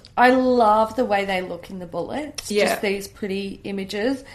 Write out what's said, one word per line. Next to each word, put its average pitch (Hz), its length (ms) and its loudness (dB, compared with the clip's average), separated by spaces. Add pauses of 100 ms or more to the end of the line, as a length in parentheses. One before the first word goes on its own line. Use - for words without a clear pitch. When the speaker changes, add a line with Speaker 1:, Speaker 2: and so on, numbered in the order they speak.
(160)
Speaker 1:
I 240 140 8
love 233 680 4
the 262 80 0
way 202 220 0
they 190 160 -2
look 175 300 -10
in 190 80 -10
the 180 80 -12
bullets. 233 640 -8
Speaker 2:
Yeah. 208 140 2
Speaker 1:
Just - 180 0
these 202 240 -4
pretty 196 560 -8
images. 208 600 -4 (120)